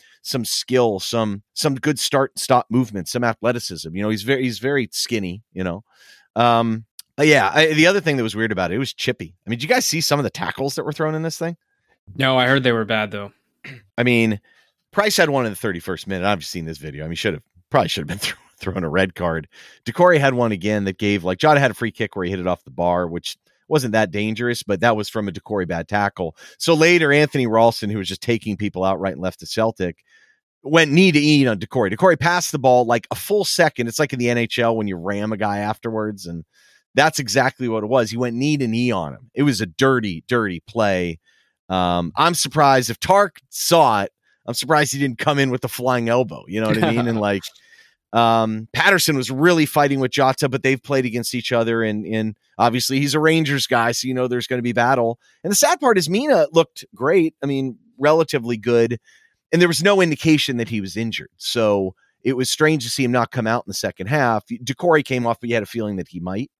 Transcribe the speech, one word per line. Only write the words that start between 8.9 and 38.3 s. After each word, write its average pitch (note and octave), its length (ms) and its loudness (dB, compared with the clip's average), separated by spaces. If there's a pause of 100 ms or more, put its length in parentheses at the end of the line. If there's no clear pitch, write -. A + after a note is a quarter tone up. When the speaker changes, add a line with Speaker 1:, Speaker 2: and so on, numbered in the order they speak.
Speaker 1:
chippy. F2+ 420 -6 (100)
I - 40 -12
mean, A#2 100 -4
did A#2+ 40 -8
you D#3 60 -8
guys B3 160 2
see D#3+ 140 -2
some D3 200 0
of C#3+ 40 -2
the A#2 60 -2
tackles - 460 -6
that - 100 -6
were D3+ 80 -6
thrown D#3 220 -4
in D#3 60 -6
this D#3+ 160 -8
thing? E3 200 -6 (580)
Speaker 2:
No, C3 220 2
I B2 100 4
heard C3+ 160 4
they B2+ 80 4
were A2+ 140 0
bad, G#2+ 260 -2
though. G2+ 220 -10 (640)
Speaker 1:
I B2 60 2
mean, A2+ 380 4 (500)
Price G#3 240 0
had E3+ 140 4
one C3+ 160 0
in G#2+ 60 -4
the F#2+ 40 -10
thirty-first F2+ 500 -6
minute. F#2+ 220 -2
I've G2 160 0
seen E2 220 -8
this D#2+ 120 -10
video. D2 280 -12
I - 20 -8
mean, E2+ 80 -8
should G2 200 -2
have - 80 -16 (300)
probably A2 160 2
should - 200 -6
have F#2+ 100 -8
been - 80 -8
<laughs> - 320 -14
thro-, - 140 -6
thrown F2+ 120 -4
a D#2 40 -4
red F#2 260 0
card. E2 320 -4 (360)
Decore F3 300 4
had C#3 200 4
one A#2+ 200 2
again G2+ 320 -2
that F#2+ 120 -2
gave, G#2 260 0
like, F#2 160 -2
Jota D3+ 200 4
had C3+ 120 2
a - 20 -12
free A2 180 -4
kick - 240 -6
where F#2+ 80 -4
he F2+ 80 -2
hit G2 80 -4
it F2+ 80 -4
off F2+ 160 -2
the - 80 -20
bar, F2 360 0
which E2+ 280 -8 (320)
wasn't B2+ 260 0
that A2 180 2
dangerous, A2 520 -4
but G2 180 2
that A#2 140 4
was G#2+ 140 -6
from G#2 180 -4
a F#2+ 40 -4
Decore G2 340 -4
bad E2+ 220 -6
tackle. G2+ 500 -2 (220)
So E3 140 2
later, D#3+ 380 4
Anthony C#3+ 360 2
Ralston, A2+ 420 2
who G#2+ 80 -4
was F#2+ 100 -6
just - 140 -8
taking A2+ 340 -2
people F#2 280 -4
out F#2+ 160 0
right F#2+ 140 -4
and C2+ 80 -12
left F2+ 180 -6
to E2 80 -18
Celtic, A2 560 -4 (580)
went D#3 300 2
knee F3+ 200 6
to D3 80 4
knee D3 280 4
on A2 120 0
Decore. G#2+ 300 -2
Decore E3 260 4
passed E3+ 360 0
the D#3 80 -6
ball, B2 260 4
like, A2+ 260 0
a - 40 -6
full G3+ 280 -2
second. D3+ 440 0
It's A#2 120 -8
like D3 140 -2
in C3 60 -6
the A#2+ 100 0
N A#2+ 80 0
H A#2 220 -2
L A#2 180 0
when G#2+ 100 -2
you F#2+ 80 -4
ram G2+ 380 -6
a G#2 40 -6
guy G2+ 220 -4
afterwards, G#2+ 640 -6
and E2+ 200 -12 (500)
that's D3 240 4
exactly C3 480 0
what A2 160 -2
it G#2 40 -6
was. A#2 240 2
He A#2 60 -6
went A#2+ 180 -2